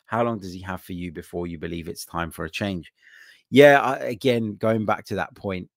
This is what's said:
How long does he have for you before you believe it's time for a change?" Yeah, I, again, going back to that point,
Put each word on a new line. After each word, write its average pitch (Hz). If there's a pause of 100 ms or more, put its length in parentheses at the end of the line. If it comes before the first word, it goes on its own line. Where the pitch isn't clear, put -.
How 117
long 117
does 92
he 92
have 92
for -
you 87
before 87
you 85
believe 82
it's -
time 82
for 82
a 78
change?" 95 (580)
Yeah, 139
I, 127
again, 120
going 110
back 107
to 107
that 92
point, 95